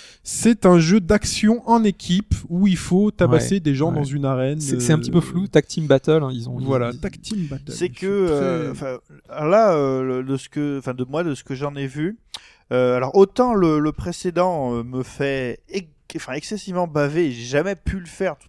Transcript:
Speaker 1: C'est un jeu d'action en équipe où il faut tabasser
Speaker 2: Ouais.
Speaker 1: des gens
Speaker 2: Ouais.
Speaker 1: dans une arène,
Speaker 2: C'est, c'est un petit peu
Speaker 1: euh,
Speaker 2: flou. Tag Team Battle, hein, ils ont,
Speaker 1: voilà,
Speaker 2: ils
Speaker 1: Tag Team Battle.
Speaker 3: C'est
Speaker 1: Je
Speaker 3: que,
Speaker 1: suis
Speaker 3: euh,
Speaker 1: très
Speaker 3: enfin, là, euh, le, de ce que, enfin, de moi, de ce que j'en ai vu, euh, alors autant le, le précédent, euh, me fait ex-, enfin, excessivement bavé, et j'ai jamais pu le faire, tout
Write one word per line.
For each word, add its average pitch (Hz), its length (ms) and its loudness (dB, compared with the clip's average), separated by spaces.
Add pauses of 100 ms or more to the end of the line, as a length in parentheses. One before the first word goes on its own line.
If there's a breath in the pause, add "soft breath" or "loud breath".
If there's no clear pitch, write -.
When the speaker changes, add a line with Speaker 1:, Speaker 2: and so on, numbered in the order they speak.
(220 loud breath)
Speaker 1:
C'est - 420 2
un 180 140 8
jeu 170 220 4
d'action 214 680 2
en 226 160 4
équipe 196 500 0 (140)
où 180 180 2
il 185 120 4
faut 202 320 2
tabasser 160 460 2
Speaker 2:
Ouais. 196 40 0
Speaker 1:
des 151 140 0
gens 143 160 0
Speaker 2:
Ouais. - 60 0
Speaker 1:
dans 147 80 0
une 139 200 -4
arène, 135 360 0
Speaker 2:
C'est, 135 200 -2
c'est 123 140 2
un 117 40 4
petit 120 120 -6
peu 170 80 4
Speaker 1:
euh, 160 40 4
Speaker 2:
flou. 180 240 -4
Tag - 200 0
Team 160 200 -6
Battle, 151 360 2
hein, 131 100 -4
ils 120 160 -6
ont, 123 120 -8
Speaker 1:
voilà, 127 320 -2
Speaker 2:
ils 123 80 -14
Speaker 1:
Tag 190 200 -10
Team 196 260 -6
Battle. 139 260 -12
Speaker 3:
C'est 175 160 -4
Speaker 1:
Je 123 120 -18
Speaker 3:
que, 196 260 0
Speaker 1:
suis 156 80 0
Speaker 3:
euh, 143 280 -2
Speaker 1:
très 143 80 -6
Speaker 3:
enfin, 131 280 -8 (500)
là, 208 260 4
euh, 135 280 0
le, 127 220 -4
de 135 140 -4
ce - 100 -18
que, 147 300 -4
enfin, 131 160 -8
de 127 100 -6
moi, 147 200 -4
de 156 100 -2
ce - 100 -12
que 135 100 -10
j'en 143 200 -6
ai 139 120 -6
vu, 151 300 -4 (560 loud breath)
euh, 123 240 2
alors 127 180 -2
autant 208 400 4
le, 165 260 4
le 151 120 0
précédent, 175 840 -2
euh, 117 80 -4
me 127 200 -6
fait 135 680 -6
ex-, 180 200 -8 (280)
enfin, 139 160 -12
excessivement 180 540 -6
bavé, 151 400 0
et 135 60 -2
j'ai 117 120 -12
jamais 151 320 -2
pu - 240 -6
le 170 60 -14
faire, 165 320 -6
tout - 100 -20